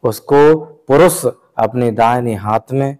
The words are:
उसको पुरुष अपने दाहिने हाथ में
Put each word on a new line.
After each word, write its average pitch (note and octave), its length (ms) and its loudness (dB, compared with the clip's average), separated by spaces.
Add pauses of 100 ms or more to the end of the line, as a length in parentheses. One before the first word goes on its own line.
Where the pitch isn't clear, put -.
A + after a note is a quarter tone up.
उसको C#3+ 520 2 (340)
पुरुष D#3+ 360 2 (340)
अपने A#2 320 -2
दाहिने A#2 440 -2
हाथ G#2+ 380 -6
में C#3 280 -6